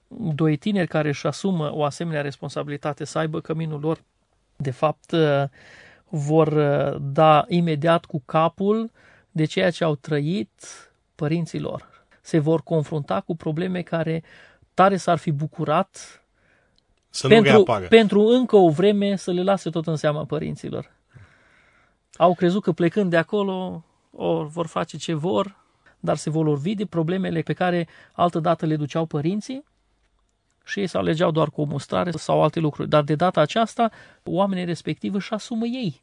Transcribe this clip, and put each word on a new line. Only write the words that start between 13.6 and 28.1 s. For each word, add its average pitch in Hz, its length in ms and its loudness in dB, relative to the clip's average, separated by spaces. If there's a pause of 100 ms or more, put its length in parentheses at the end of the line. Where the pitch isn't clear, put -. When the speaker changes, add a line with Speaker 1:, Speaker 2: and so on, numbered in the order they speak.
Speaker 1:
care 165 400 -4 (520)
tare 196 220 6
s-ar 165 220 0
fi - 120 -4
bucurat 151 920 -4 (840)
Speaker 2:
Să - 160 -6
nu 202 60 8
Speaker 1:
pentru, 214 180 8
Speaker 2:
reapară. 127 360 6
Speaker 1:
pentru 208 400 6
încă 240 300 4
o 180 140 8
vreme 202 460 2
să 185 160 -6
le 180 100 0
lase 185 280 0
tot 160 160 -4
în 160 100 -2
seama 147 280 -2
părinților. 151 720 -8 (1200)
Au 175 180 6
crezut 185 280 0
că 196 100 -2
plecând 175 380 0
de 170 60 2
acolo, 185 680 -4 (260)
o, 165 340 -2
vor 160 220 -8
face 175 300 -6
ce 160 180 -6
vor, 196 420 -2 (440)
dar 170 160 -2
se 156 140 -6
vor 160 140 0
lovi 151 300 0
de 202 120 -6
problemele 170 560 -2
pe 151 100 -4
care 175 360 -2 (240)